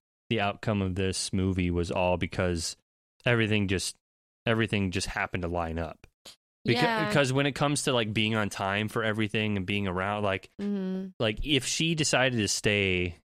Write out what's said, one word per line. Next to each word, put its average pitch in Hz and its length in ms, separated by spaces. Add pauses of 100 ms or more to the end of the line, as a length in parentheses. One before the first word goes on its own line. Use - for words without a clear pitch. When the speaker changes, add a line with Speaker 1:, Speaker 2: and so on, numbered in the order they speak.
(300)
Speaker 1:
the 107 100
outcome 101 420
of 92 120
this 95 380
movie 92 380
was 85 200
all 90 260
because 90 600 (500)
everything 107 420
just, 92 280 (500)
everything 110 440
just 95 180
happened 95 340
to 87 60
line 82 300
up. 80 280 (600)
Beca- 123 140
Speaker 2:
Yeah. 233 280
Speaker 1:
because 143 260
when 139 100
it 143 100
comes 147 280
to, 143 100
like, 110 220
being 110 200
on 107 140
time 101 400
for 113 160
everything 107 540
and 90 80
being 101 200
around, 95 360
like, 98 260 (100)
Speaker 2:
Mm-hmm. 190 500 (120)
Speaker 1:
like, 107 240
if 135 220
she 165 280
decided 131 440
to 101 100
stay, 92 680 (100)